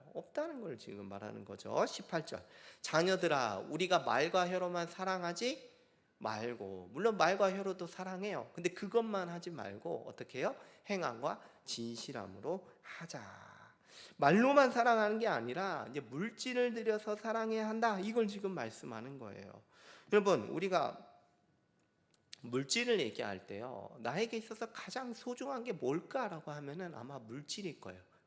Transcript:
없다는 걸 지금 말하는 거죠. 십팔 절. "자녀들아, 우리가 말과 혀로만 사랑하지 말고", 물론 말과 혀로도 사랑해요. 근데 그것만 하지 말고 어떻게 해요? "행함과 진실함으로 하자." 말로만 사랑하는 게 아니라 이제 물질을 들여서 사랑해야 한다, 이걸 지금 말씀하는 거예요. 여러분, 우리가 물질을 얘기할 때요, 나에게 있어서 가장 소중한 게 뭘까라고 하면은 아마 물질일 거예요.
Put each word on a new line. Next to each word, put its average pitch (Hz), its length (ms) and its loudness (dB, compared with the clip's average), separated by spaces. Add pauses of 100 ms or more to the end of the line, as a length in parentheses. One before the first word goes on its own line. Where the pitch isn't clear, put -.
(140)
없다는 302 480 -6
걸 160 160 -8
지금 101 300 -12
말하는 107 360 -10
거죠. 104 400 -2
십팔 180 440 -4
절. - 180 -10 (360)
"자녀들아, 156 880 4
우리가 175 300 4
말과 156 480 4
혀로만 180 380 -2
사랑하지 185 800 -2 (520)
말고", 107 760 -6
물론 202 240 2
말과 190 340 6
혀로도 190 360 -4
사랑해요. 185 680 -6
근데 175 160 -2
그것만 202 600 0
하지 170 200 -8
말고 117 580 -6
어떻게 127 320 -10
해요? 208 160 0 (320)
"행함과 156 540 -2 (240)
진실함으로 117 1000 -6 (160)
하자." - 680 -14 (640)
말로만 247 520 10
사랑하는 226 480 6
게 220 100 2
아니라 139 640 0
이제 139 120 -4
물질을 226 720 -2
들여서 214 400 0
사랑해야 220 520 0
한다, 220 320 2
이걸 220 280 2
지금 196 240 -4
말씀하는 127 640 -6
거예요. 101 460 -14 (500)
여러분, 190 360 6
우리가 160 580 0 (1300)
물질을 160 580 2
얘기할 107 480 -2
때요, 104 520 -10
나에게 196 380 -2
있어서 220 340 -8
가장 247 420 -8
소중한 247 500 -6
게 240 80 -4
뭘까라고 165 800 -2
하면은 147 440 -8
아마 127 240 -12
물질일 143 600 -10
거예요. 92 220 -14 (260)